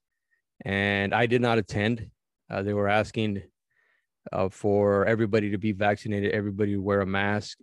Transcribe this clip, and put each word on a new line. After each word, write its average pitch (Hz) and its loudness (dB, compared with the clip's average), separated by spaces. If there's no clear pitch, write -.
and 101 2
I 113 4
did 120 2
not 117 2
attend. 107 -2
Uh, 98 -4
they 101 -4
were 101 0
asking, 107 0
uh, 95 -2
for 101 2
everybody 107 0
to 104 -2
be 107 0
vaccinated, 104 -2
everybody 101 -2
to 101 -2
wear 101 2
a 98 0
mask. 101 -2